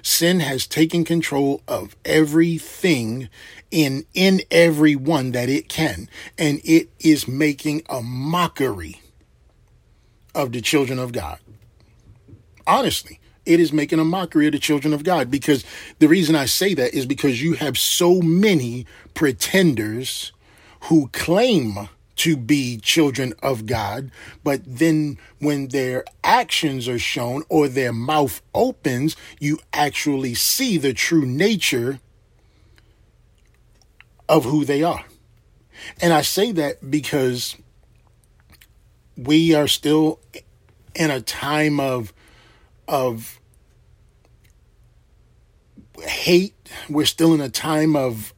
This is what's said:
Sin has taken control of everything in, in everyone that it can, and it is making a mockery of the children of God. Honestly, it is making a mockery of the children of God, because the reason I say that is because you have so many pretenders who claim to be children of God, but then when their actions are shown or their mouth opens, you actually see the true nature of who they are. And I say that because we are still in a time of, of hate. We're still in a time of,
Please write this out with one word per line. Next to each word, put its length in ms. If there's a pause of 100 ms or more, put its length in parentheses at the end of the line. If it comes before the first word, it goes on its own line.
Sin 380
has 260
taken 360
control 640
of 380
everything 1300 (400)
in, 420
in 380
everyone 840
that 160
it 220
can, 400 (260)
and 260
it 280 (100)
is 260
making 600
a 140
mockery 1000 (1300)
of 180
the 80
children 380
of 140
God. 260 (1300)
Honestly, 520 (280)
it 140
is 120
making 260
a 60
mockery 420
of 60
the 60
children 340
of 120
God, 260
because 340 (360)
the 80
reason 280
I 80
say 300
that 180
is 140
because 360
you 120
have 240
so 420
many 640 (300)
pretenders 1200 (480)
who 320
claim 720 (280)
to 200
be 420
children 640
of 240
God, 420 (360)
but 200
then 540 (220)
when 280
their 360 (180)
actions 640
are 120
shown 500
or 180
their 260
mouth 480 (140)
opens, 600 (240)
you 180 (140)
actually 600
see 460
the 140
true 340
nature 720 (2250)
of 160
who 200
they 200
are. 200 (960)
And 120
I 100
say 300
that 360
because 680 (1600)
we 360
are 160
still 520 (720)
in 160
a 100
time 600
of, 340 (720)
of 540 (2500)
hate. 540 (340)
We're 180
still 280
in 60
a 100
time 460
of, 420